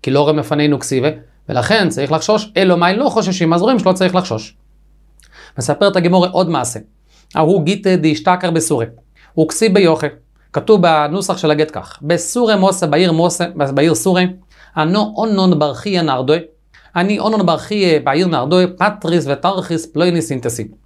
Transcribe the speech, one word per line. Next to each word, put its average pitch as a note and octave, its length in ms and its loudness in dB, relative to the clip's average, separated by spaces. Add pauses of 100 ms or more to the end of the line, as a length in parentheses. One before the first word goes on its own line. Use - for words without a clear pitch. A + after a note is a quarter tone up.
כי - 100 -4
לא C#3+ 100 2
רואה D3+ 120 2
מפנינו D3 460 0
כסיבה, C3+ 300 -2 (400)
ולכן F3+ 400 0
צריך C#3 220 -4
לחשוש, G#3+ 460 -2
אלא F#3 200 4
מאי F3 180 2
לא C4+ 140 0
חוששים, F3+ 440 0
אז E3+ 80 2
רואים A#3 180 2
שלא F#3 120 2
צריך F#3 240 0
לחשוש. - 400 -4 (1000)
מספר D3 300 0
את F#3+ 80 0
הגמרא F3+ 360 2
עוד F3+ 180 0
מעשה. B2+ 300 -4 (560)
ההוא D#3+ 280 2
גיטא F#3+ 320 0
דאשתכר E3+ 560 0
בסורי, D3 340 -2 (540)
וכסיב F#3 340 0
ביוחא. D#3+ 340 2 (460)
כתוב F#3+ 280 2
בנוסח E3+ 560 0
של D3+ 140 0
הגט D3 200 0
כך, - 300 -14
בסורי G#3 540 0
מוסא, F#3+ 300 2
בעיר D#3+ 260 2
מוסא, E3+ 340 0 (100)
בעיר C#3+ 400 0
סורי, F#3 320 0 (500)
אנו G#3 400 0
אונון F#3+ 420 2
בר D3 140 0
חייא F#3 280 -4
נרדוי, C#3 380 0 (560)
אני F#3 240 0
אונון G#3+ 260 0
בר E3 120 2
חייא F#3 420 0
בעיר C#3+ 280 0
נרדוי, D#3+ 380 2 (120)
פטריס F3 500 -2
ותרחיס E3+ 580 -4
פלוני E3+ 360 0
סינתסי. A#2+ 460 -6 (180)